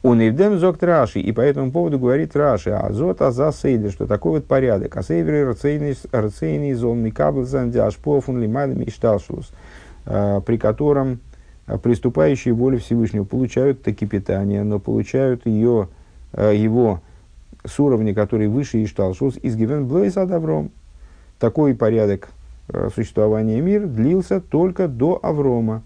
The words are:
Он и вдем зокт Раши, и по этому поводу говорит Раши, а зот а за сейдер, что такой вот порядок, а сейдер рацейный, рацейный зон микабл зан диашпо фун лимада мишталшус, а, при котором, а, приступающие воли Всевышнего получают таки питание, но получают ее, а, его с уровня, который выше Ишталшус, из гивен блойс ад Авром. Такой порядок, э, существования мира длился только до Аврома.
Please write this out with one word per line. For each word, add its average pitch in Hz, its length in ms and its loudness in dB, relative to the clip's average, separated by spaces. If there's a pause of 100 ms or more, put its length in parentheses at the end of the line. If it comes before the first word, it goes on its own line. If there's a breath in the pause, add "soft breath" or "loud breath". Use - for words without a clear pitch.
Он 120 200 6
и 110 80 6
вдем 190 280 4
зокт 170 240 2
Раши, 160 380 2
и 95 120 -2
по 110 100 -2
этому 139 300 2
поводу 160 280 0
говорит 135 360 0
Раши, 135 360 0
а 101 220 -2
зот 170 280 -2
а 143 100 2
за 139 200 0
сейдер, 113 400 -2
что - 160 -6
такой 151 320 0
вот 135 60 -8
порядок, 127 500 0
а 107 80 -6
сейдер 156 440 0
рацейный, 143 480 -2 (160)
рацейный 143 640 -2
зон 120 260 -2
микабл 131 440 -2
зан 127 280 -2
диашпо 120 500 0
фун 127 200 -4
лимада 127 320 -2
мишталшус, 113 760 -4 (540 loud breath)
а, 101 360 0
при 117 160 0
котором, 135 600 0 (480 soft breath)
а, 107 100 -4
приступающие 123 760 0
воли 123 240 2
Всевышнего 113 480 -2
получают 131 580 -2
таки 107 240 -4
питание, 101 560 -2
но 104 160 -2
получают 120 680 -2
ее, 110 440 2 (420 soft breath)
а, 104 200 2
его 107 500 2 (640 soft breath)
с - 140 -8
уровня, 113 340 2
который 107 340 0
выше 113 360 0
Ишталшус, 101 540 -2
из 120 180 -4
гивен 127 320 -2
блойс 180 280 0
ад 190 160 0
Авром. 156 400 -2 (680 soft breath)
Такой 135 360 2
порядок, 110 540 2 (400)
э, 90 260 -4
существования 110 680 0
мира 202 240 2
длился 170 540 0
только 180 480 0
до 143 340 0
Аврома. 120 640 0